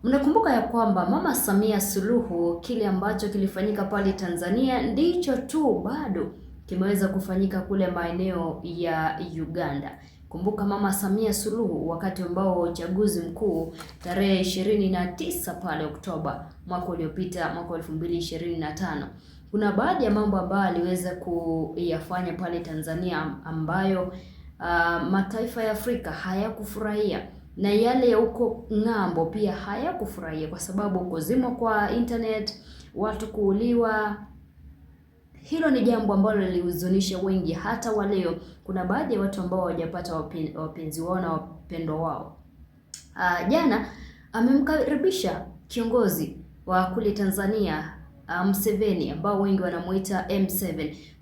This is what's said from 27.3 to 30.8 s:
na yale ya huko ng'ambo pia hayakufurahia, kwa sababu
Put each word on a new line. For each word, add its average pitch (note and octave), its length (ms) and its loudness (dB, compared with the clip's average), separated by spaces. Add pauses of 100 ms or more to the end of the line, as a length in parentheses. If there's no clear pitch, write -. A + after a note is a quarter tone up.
na G3 160 2
yale A#3+ 360 6
ya G#3+ 80 8
huko A3+ 560 2
ng'ambo G3+ 520 2
pia G3 300 0
hayakufurahia, G3+ 920 -4
kwa E3+ 120 -10
sababu F#3+ 400 -2